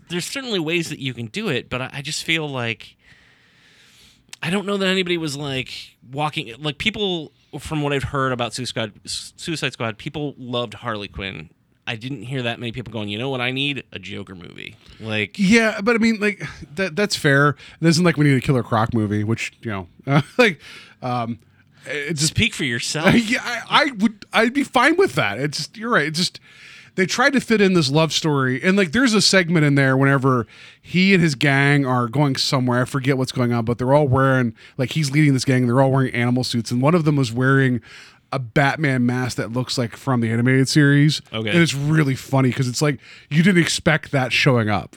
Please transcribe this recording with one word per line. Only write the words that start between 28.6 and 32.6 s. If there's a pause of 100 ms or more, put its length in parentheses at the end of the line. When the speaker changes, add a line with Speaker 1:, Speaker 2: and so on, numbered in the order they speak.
Speaker 2:
and,
like,
there's
a
segment
in
there
whenever (340)
he
and
his
gang
are
going
somewhere.